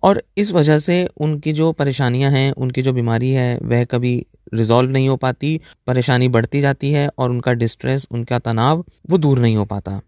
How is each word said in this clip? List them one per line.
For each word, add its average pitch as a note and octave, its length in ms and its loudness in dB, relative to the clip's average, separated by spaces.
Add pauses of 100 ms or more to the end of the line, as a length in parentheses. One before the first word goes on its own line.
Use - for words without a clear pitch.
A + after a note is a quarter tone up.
और G3 200 2 (140)
इस G#3 160 -2
वजह D3+ 260 4
से F3+ 380 0
उनकी D3+ 360 -4
जो D#3+ 200 0
परेशानियां C3+ 600 0
हैं, C3+ 200 2
उनकी B2+ 300 -4
जो C3 100 0
बीमारी A#2+ 380 0
है, B2 320 0
वह A#2+ 220 0
कभी B2 420 -2 (280)
रिजॉल्व A#2 360 4
नहीं C3+ 180 2
हो C3 80 0
पाती, C#3 440 -4 (260)
परेशानी B2+ 420 2
बढ़ती A#2+ 320 0
जाती C#3 300 0
है C#3+ 280 0
और B2+ 120 -2
उनका B2 220 -2
डिस्ट्रेस, B2+ 580 -4
उनका A#2+ 280 -4
तनाव A#2+ 460 0 (260)
वो F#3 80 2
दूर C#3+ 200 4
नहीं A2+ 180 2
हो G#2 80 0
पाता G2 440 -8